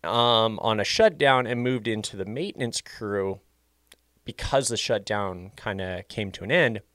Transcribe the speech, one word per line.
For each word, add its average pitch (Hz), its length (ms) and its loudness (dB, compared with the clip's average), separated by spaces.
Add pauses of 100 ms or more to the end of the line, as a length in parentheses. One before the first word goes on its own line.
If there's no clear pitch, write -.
um, 113 560 4
on 110 220 0
a 101 40 0
shutdown 139 640 4
and 120 160 -2
moved 123 240 0
into 107 300 -4
the 98 80 -4
maintenance 123 560 -6
crew 98 580 -4 (840)
because - 460 0
the 117 80 -2
shutdown 101 800 -2
kinda 95 520 -6
came 101 220 -6
to - 140 -12
an 110 80 -2
end. 127 300 2 (120)